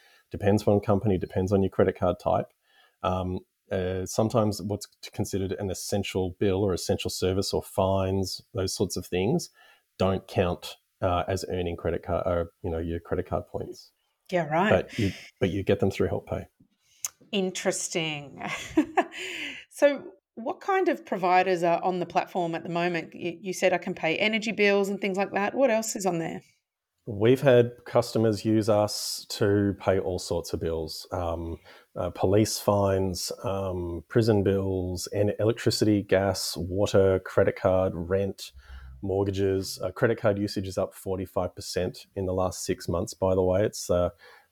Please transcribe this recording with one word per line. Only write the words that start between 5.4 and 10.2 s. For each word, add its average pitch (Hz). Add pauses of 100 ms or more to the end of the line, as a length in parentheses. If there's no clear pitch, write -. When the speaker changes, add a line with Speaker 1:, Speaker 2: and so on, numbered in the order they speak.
Speaker 1:
an 104
essential 92
bill 98
or 98
essential 98
service 95
or 78
fines, 95 (120)
those 92
sorts 98
of 92
things, 104 (480)
don't 95